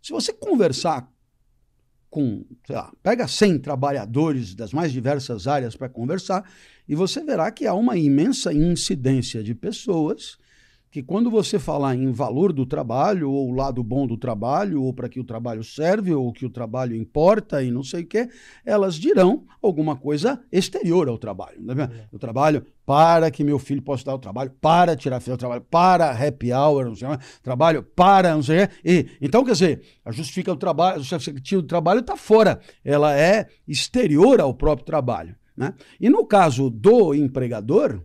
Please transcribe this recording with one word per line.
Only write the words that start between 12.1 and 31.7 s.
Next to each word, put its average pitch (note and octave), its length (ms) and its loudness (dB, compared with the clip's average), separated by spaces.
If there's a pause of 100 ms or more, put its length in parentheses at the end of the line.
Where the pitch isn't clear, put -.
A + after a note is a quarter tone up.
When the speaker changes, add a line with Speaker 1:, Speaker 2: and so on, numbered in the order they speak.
Speaker 1:
valor C3+ 420 0
do C3+ 140 -2
trabalho, D3 640 -2
ou C3+ 200 -2
lado B2+ 320 -4
bom C3 220 -2
do A#2 100 -4
trabalho, C3 680 -4
ou B2+ 100 -4
pra B2 160 -10
que C3 100 -12
o B2 40 -10
trabalho A#2 400 -8
serve, F3+ 500 -2
ou B2+ 180 -2
que B2+ 140 -10
o A#2+ 60 -8
trabalho A#2+ 440 -6
importa D3 680 0
e B2 80 -2
não B2+ 120 -4
sei E3+ 200 -8
o - 20 -10
quê, A#3+ 240 -4 (340)
elas G3 300 0
dirão G3+ 500 2 (160)
alguma D#3 360 0
coisa D3 440 -2 (120)
exterior F3+ 580 0
ao A2+ 80 -6
trabalho, F#2+ 460 -12
né? B2+ 280 -6
Speaker 2:
É. A2+ 200 -20
Speaker 1:
"Eu G#2 80 -18
trabalho C3+ 440 0 (220)
para D#3+ 460 4
que - 120 -4
meu C#3+ 140 0
filho C#3 240 -6
possa C3+ 240 -6
dar C3+ 80 -6
o C3 60 -8
trabalho, B2+ 320 -8 (100)
para E3+ 340 4
tirar B2+ 240 -6
filho B2 160 -8
do A#2+ 40 -10
trabalho, A#2+ 280 -8
para E3+ 440 4
happy B2 420 -2
hour, C#3 320 2
não A2+ 100 -8
sei A2+ 120 -10
o D3+ 100 -6
quê, C3+ 80 -16 (160)
trabalho C#3 400 2
para F3+ 540 4
não D3+ 80 0
sei E3 220 4
o - 20 -6
quê." - 60 -10 (120)
E, E3 220 4 (120)
então, C#3 240 2
quer B3 100 0
dizer, D#3 280 2 (240)
a A#2 60 -10
justifica D#3+ 400 -6
o E3+ 40 -2
trabalho, F3 420 0
a - 20 -8
justificativa D3 600 -6
do D3+ 80 -4
trabalho E3+ 360 0